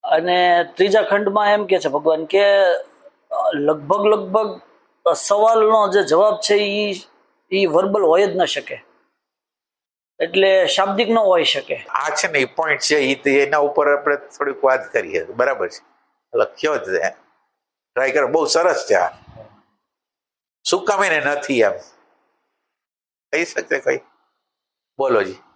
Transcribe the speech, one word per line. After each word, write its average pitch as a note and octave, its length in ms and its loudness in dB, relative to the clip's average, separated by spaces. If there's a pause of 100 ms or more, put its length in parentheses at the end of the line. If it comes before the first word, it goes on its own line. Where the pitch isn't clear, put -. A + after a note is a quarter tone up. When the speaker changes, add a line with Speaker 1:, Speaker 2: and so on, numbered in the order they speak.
Speaker 1:
અને F3 340 0 (400)
ત્રીજા G3 240 4
ખંડમાં G#3 520 0
એમ G#3 120 0
કે F3+ 140 0
છે D#3+ 100 -4
ભગવાન D#3 360 0
કે G3 200 2 (1080)
લગભગ, D3+ 520 -2
લગભગ G#3 440 0 (640)
સવાલનો A3 640 2 (120)
જે G3 120 2
જવાબ G#3 360 2
છે G#3 160 0
ઈ, G#3 380 -2 (580)
ઈ G3 140 0
વર્બલ G3 380 0
હોય F3 240 4
જ E3+ 80 -6
ન F3+ 100 2
શકે, C3+ 320 -8 (1400)
એટલે F#3+ 480 2
શાબ્દિક G3 420 -2
ન A3+ 80 2
હોઈ F#3 260 2
શકે. C#3+ 340 -2 (120)
Speaker 2:
આ C#3+ 260 -4
છે - 120 -2
ને, D3+ 120 -2
ઈ C3 60 0
પોઇન્ટ D3+ 360 -4
છે, D3 160 0
ઈ C3+ 180 0
તે, C#3 160 -2 (120)
એના C#3+ 140 0
ઉપર D3 300 0
આપણે C#3+ 280 0
થોડીક C#3+ 480 -8
વાત C3 280 2
કરીએ. E2 320 -4
બરાબર B2 460 -4
છે, - 120 -18 (520)
લખ્યો C#3+ 440 -2
જ A2+ 80 -8
છે, F#2 240 -2 (840)
ટ્રાય C3 160 -2
કરો, C#3 160 0
બહુ D3 180 0
સરસ E3 420 0
છે G#2+ 80 2
આ. F2+ 140 0 (1600)
શું F#3+ 200 0
કામ G3 180 0
એને E3 160 0
નથી C#3+ 420 -2
એમ G2 140 2 (1600)
કહી D#3+ 120 -2
શકશે - 340 -6
કોઈ? C3+ 200 -4 (1000)
બોલો B2 240 0
જી. F#2 160 -10 (160)